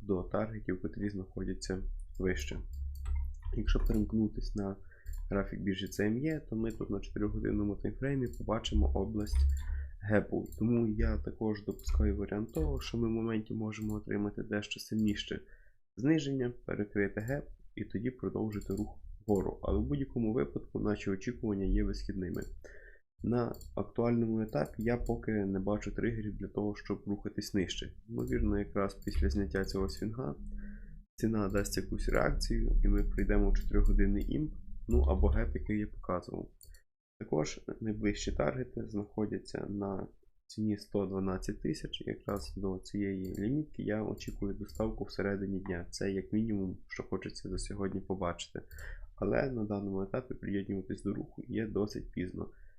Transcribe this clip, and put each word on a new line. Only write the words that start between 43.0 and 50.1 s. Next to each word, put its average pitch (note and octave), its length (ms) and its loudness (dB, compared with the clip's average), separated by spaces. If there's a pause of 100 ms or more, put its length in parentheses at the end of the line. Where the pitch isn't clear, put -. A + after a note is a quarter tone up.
лімітки C#3 440 0
я G#2+ 200 0
очікую - 500 -4
доставку G#2+ 500 -4
всередині G2 560 -2
дня. F2+ 300 -4
Це G2 220 -2
як F#2+ 220 -2
мінімум, G#2 440 2 (100)
що - 160 -6
хочеться - 460 -6
за F#2 80 -2
сьогодні G2 440 -2
побачити. F#2 600 -2 (540)
Але A#2+ 360 2
на A2+ 140 -2
даному G2+ 360 -2
етапі A#2+ 320 -4